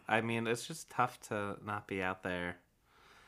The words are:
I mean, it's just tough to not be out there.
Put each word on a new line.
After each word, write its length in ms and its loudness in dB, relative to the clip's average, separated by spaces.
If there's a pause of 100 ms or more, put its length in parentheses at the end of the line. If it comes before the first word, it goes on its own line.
I 140 8
mean, 260 2
it's 180 0
just 240 -10
tough 380 2
to 360 -2
not 220 -4
be 160 -2
out 220 -2
there. 320 -2 (720)